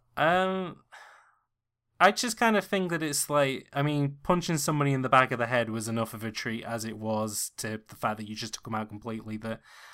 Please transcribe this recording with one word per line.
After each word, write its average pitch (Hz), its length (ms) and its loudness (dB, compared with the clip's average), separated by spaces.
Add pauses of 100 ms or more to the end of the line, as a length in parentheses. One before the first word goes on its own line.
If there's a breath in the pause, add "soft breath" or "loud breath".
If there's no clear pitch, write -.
(180)
Um, 185 600 2 (1200 loud breath)
I 185 120 8
just 226 260 -2
kind 220 200 4
of 196 80 0
think 185 240 0
that 165 140 -2
it's 147 260 -2
like, 139 420 2
I 139 120 0
mean, 143 400 0
punching 175 340 2
somebody 147 340 2
in 135 120 0
the 143 60 0
back 131 220 6
of 123 60 -4
the 117 80 0
head 117 240 2
was 110 180 -4
enough 113 280 -2
of 107 80 -10
a 110 80 -4
treat 113 320 -6
as 113 220 -6
it 107 120 -8
was 107 600 -2
to 110 300 -6
the - 80 -20
fact 107 220 -2
that 107 100 -10
you 107 80 -8
just 110 200 -8
took - 120 -14
'em 113 60 -6
out 110 160 -4
completely, 110 480 -10
that 110 240 -8 (320 loud breath)